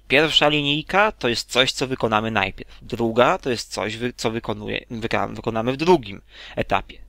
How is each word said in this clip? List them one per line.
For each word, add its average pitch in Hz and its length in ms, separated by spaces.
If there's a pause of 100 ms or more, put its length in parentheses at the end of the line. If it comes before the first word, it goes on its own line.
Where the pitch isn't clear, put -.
pierwsza 147 400
linijka 151 640
to - 180
jest - 220
coś, 123 200
co - 160
wykonamy 113 440
najpierw. 98 500
Druga 120 560
to 143 120
jest 117 220
coś, 107 260
wy-, 120 160
co - 180
wykonuje, 107 580
wyka-, 110 380
wykonamy 113 460
w 135 40
drugim 139 440 (340)
etapie. - 540